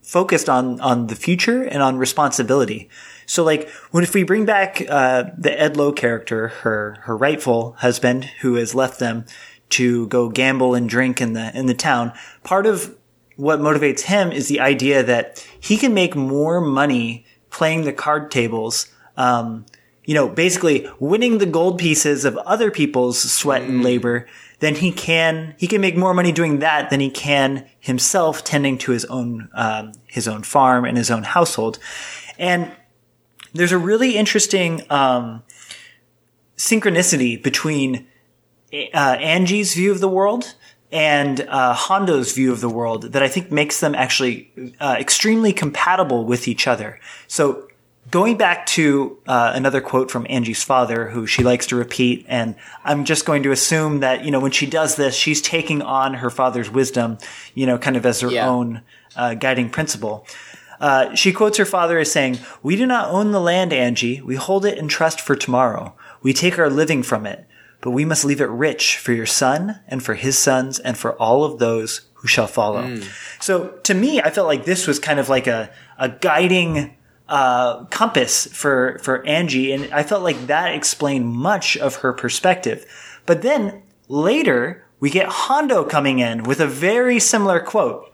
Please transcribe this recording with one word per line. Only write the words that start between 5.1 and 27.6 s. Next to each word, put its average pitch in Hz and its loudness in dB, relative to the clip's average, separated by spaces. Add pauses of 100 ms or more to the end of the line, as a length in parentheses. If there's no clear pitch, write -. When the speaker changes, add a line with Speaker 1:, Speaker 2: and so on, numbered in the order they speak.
Speaker 1:
the 147 -2
Ed 147 2
Lowe 143 2
character, 113 -2
her, 104 -4
her 113 -4
rightful 123 0
husband 127 0 (160)
who 127 2
has 117 -2
left 131 -2
them 117 -4 (440)
to 120 2
go 120 2
gamble 127 2
and 120 0
drink 127 0
in 113 -2
the, 113 -8
in 131 -4
the 127 2
town, 123 0 (300)
part 196 0
of 208 0 (400)
what 147 2
motivates 147 2
him 185 2
is 135 -4
the 143 0
idea 135 4
that 120 0 (140)
he - 2
can 247 4
make 180 2
more 147 0
money 135 0 (240)
playing 160 0
the 143 -2
card 151 -2
tables, 117 -2 (260)
um, 117 0 (380)
you 151 -4
know, 143 4
basically 170 0 (120)
winning 220 2
the 196 2
gold 175 0
pieces 147 0
of 117 0
other 214 0
people's 131 0
sweat 135 0
and 127 0
Speaker 2:
Mm. - 2
Speaker 1:
labor 120 0 (320)
than 151 2
he 170 0
can, 160 0
he 180 -2
can 208 2
make 185 2
more 185 2
money 180 4
doing 151 2
that 151 2
than 139 0
he 139 0
can 135 0 (140)